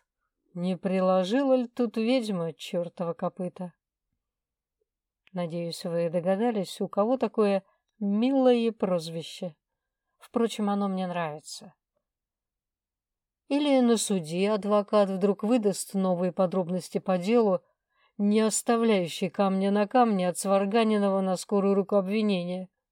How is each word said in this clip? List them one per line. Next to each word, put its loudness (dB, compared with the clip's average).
не -4
приложила 2
ли 0
тут -4
ведьма -2
чертова -6
копыта. -8
Надеюсь, -6
вы -2
догадались, -2
у -4
кого 0
такое 0
милое 2
прозвище. -6
Впрочем, -2
оно 0
мне -4
нравится. -8
Или 2
на 4
суде -2
адвокат 2
вдруг 0
выдаст 0
новые 0
подробности -2
по -2
делу, 2
не 2
оставляющие 0
камня 0
на 2
камне 2
от -4
сварганенного 2
на -2
скорую 0
руку 0
обвинения. -2